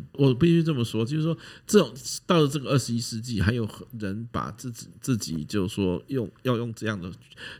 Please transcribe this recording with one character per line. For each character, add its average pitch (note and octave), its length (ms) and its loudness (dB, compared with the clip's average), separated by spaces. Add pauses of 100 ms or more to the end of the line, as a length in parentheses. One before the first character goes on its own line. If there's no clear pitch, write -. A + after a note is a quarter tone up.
(120)
我 C3+ 200 4
必 B2+ 140 2
须 E3+ 160 6
这 D#3+ 140 0
么 A#2 100 0
说， A2 180 0
就 C#3+ 140 -2
是 D#3 60 0
说， E3 120 0 (300)
这 G#3 140 6
种， B2 120 4 (360)
到 F3 120 6
了 D3 80 6
这 C#3 120 -4
个 A#2 100 -6
二 C#3 80 6
十 A#2+ 160 0
一 A#2 80 0
世 A2+ 180 -6
纪， A#2 220 -2
还 G2+ 120 4
有 A#2 140 -2 (300)
人 G#2+ 340 -6
把 B1+ 200 -4
自 A#2+ 200 -10
己， A2+ 140 -14 (160)
自 B2+ 160 2
己 D#2+ 280 -6
就 F#2+ 220 0
是 - 60 -8
说 F2+ 260 0 (100)
用， B2 200 -2 (140)
要 B2+ 120 0
用 A#2 200 -4
这 G#2+ 100 -8
样 G#2 160 -2
的， F2 100 -8 (480)